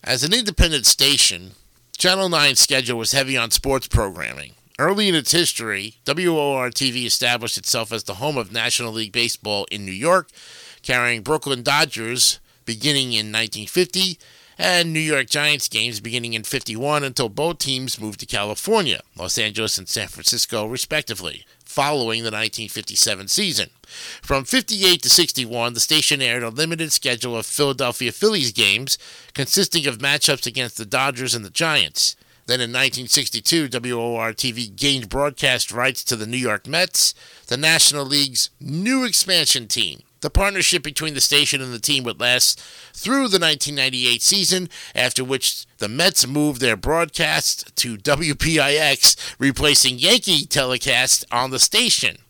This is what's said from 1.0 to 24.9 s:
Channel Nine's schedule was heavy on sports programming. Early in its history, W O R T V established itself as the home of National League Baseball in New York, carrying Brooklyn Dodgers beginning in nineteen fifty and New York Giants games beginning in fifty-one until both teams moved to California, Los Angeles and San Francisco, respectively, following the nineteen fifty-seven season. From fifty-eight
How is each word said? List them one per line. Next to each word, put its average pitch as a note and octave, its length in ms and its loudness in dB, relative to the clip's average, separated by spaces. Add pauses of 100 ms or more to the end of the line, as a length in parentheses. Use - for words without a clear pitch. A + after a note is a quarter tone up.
Channel F#3 320 2
Nine's D3 320 4
schedule B2+ 360 2
was A2+ 140 -2
heavy C3+ 240 2
on A#2 160 0
sports C3+ 340 0
programming. D2 680 -2 (260)
Early G3 300 2
in F3+ 40 2
its D3+ 200 0
history, A2 600 -2 (100)
W D#3+ 340 2
O C#3+ 140 0
R B2+ 160 -2
T C3 200 -2
V A#2+ 160 -4
established A#2+ 520 0
itself A2+ 340 -2
as A2 140 -6
the G2 100 -6
home C3+ 220 -2
of G#2+ 120 -4
National A#2 440 -2
League A2 180 -6
Baseball G#2+ 580 -2
in G2+ 160 -8
New F#2+ 60 -6
York, D#3+ 380 2 (540)
carrying A#2+ 380 2
Brooklyn C3+ 420 -2
Dodgers B2+ 760 0 (240)
beginning B2+ 480 0
in G#2+ 180 -2
nineteen G#2+ 380 -4
fifty F3+ 500 0 (400)
and F3 340 2
New D#3+ 80 0
York D3+ 280 0
Giants D3 400 0
games A2 320 -4
beginning A#2 340 -4
in A2 100 -4
fifty-one C3+ 600 -2
until C3 240 -2
both D3+ 320 -2
teams C3 400 -4
moved G#2+ 220 -10
to - 40 -14
California, A2 760 -2 (160)
Los F#2 200 -4
Angeles G#2+ 400 -2
and F#2+ 100 -8
San G#2 200 -6
Francisco, - 580 -2
respectively, A2 800 -6 (180)
following C3 600 -2
the A2+ 80 -4
nineteen G#2+ 380 -4
fifty-seven G2+ 580 -2
season. C#3 420 -2 (520)
From C#3 220 -2
fifty-eight F#3+ 580 2